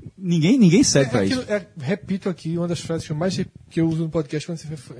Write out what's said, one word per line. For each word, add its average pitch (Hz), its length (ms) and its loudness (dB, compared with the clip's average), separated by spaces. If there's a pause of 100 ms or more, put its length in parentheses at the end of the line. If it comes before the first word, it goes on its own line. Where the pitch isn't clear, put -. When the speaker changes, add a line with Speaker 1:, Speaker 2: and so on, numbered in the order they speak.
(160)
Speaker 1:
Ninguém, 175 420 2
ninguém 202 260 8
cede 139 240 4
Speaker 2:
É, - 20 -8
Speaker 1:
pra 120 120 2
Speaker 2:
aquilo, 98 200 0
Speaker 1:
isso. - 100 -6
Speaker 2:
é, 170 140 -4 (120)
repito 185 500 -6
aqui, 165 280 -6
uma 170 120 -2
das 170 120 -4
frases 165 260 -6
que - 60 -8
eu 151 40 -4
mais 175 200 -2
re-, - 100 -2 (240)
que - 100 -2
eu 160 80 2
uso 160 160 -2
no 160 60 -4
podcast 151 360 -4
quando 165 120 -8
se - 80 -16 (100)
fa-, - 240 -18